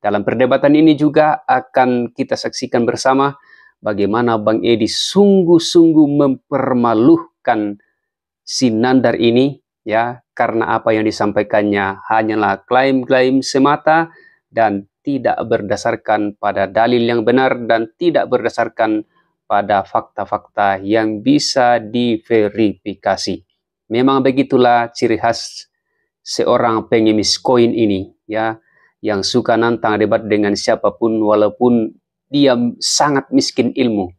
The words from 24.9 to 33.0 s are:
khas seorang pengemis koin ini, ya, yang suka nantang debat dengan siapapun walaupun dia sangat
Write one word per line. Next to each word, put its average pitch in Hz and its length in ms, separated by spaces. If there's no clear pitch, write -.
khas - 480
seorang 117 680
pengemis 110 480
koin 120 320
ini, 104 400
ya, 110 320
yang 104 220
suka 113 400
nantang 113 400
debat 110 240
dengan 104 320
siapapun 110 640
walaupun 107 720
dia 135 240
sangat 147 480